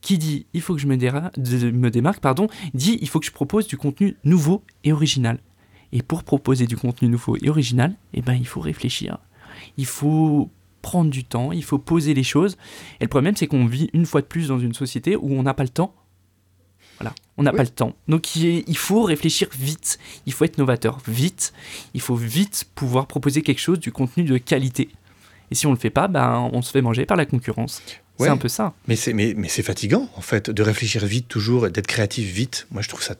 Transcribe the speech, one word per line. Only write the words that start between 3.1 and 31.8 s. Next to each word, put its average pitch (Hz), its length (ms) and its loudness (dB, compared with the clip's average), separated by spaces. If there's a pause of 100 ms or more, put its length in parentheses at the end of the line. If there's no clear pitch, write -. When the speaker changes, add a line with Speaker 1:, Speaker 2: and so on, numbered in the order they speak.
Speaker 1:
que - 60 -10
je - 40 -8
propose 208 360 0
du 135 100 -8
contenu 147 480 0
nouveau 165 400 4 (200)
et 147 80 4
original. 131 460 2 (540)
Et 123 100 0
pour 170 220 -4
proposer 127 420 2
du 117 100 -4
contenu 120 320 0
nouveau 117 340 0
et 139 80 2
original, 135 440 2 (200)
eh - 80 -2
ben, 123 120 0
il 123 120 -2
faut - 140 -8
réfléchir. - 580 -6 (580)
Il 135 100 -4
faut 147 640 2 (300)
prendre 165 300 0
du 131 120 -4
temps, 127 300 -4
il 170 100 -4
faut 143 160 -2
poser 156 360 2
les 131 100 2
choses. 180 320 2 (420)
Et - 60 -2
le 117 40 -2
problème, 156 280 2
c'est 165 100 0
qu'on 131 200 2
vit 127 260 0
une 165 140 4
fois 143 160 2
de - 40 -6
plus 165 220 -4
dans 131 100 0
une 120 160 0
société 139 400 -2
où 143 200 -2
on 131 80 0
n'a 131 120 2
pas - 80 -2
le 131 60 0
temps. 170 260 -2 (1040)
Voilà, - 160 -10 (220)
on 139 60 0
n'a 143 100 6
Speaker 2:
Oui. - 60 0
Speaker 1:
pas 139 40 4
le 123 60 2
temps. - 260 -4 (140)
Donc 160 280 0
il, 170 300 0
il 160 100 -2
faut 214 260 2
réfléchir 160 540 0
vite, 139 420 -6 (280)
il 135 60 -6
faut - 120 2
être 165 140 -2
novateur 123 480 0
vite, 127 460 -2 (420)
il 127 60 -6
faut 123 160 -2
vite 120 480 -2 (100)
pouvoir 131 320 0
proposer 143 360 0
quelque 135 180 0
chose, 180 180 2
du 151 140 -6
contenu 135 320 0
de 131 140 2
qualité. 131 500 0 (600)
Et - 40 -4
si - 120 0
on 147 60 4
le 123 60 4
fait 110 120 0
pas, 170 180 0
ben, 123 440 0
on 123 100 0
se - 100 -6
fait 135 100 4
manger 117 220 2
par 190 120 2
la 160 100 2
concurrence. - 560 -4 (360)
Speaker 2:
Ouais. 127 80 2
Speaker 1:
C'est 160 60 6
un 135 60 4
peu 127 100 -2
ça. 196 240 -2 (160)
Speaker 2:
Mais 117 80 2
c'est, - 160 -2
mais, 110 240 2
mais 95 120 -4
c'est - 140 -2
fatigant, 156 540 0
en - 40 -12
fait, - 300 -2
de 107 120 2
réfléchir 107 420 0
vite 113 240 -2
toujours 117 380 2
et 92 40 2
d'être 95 160 -4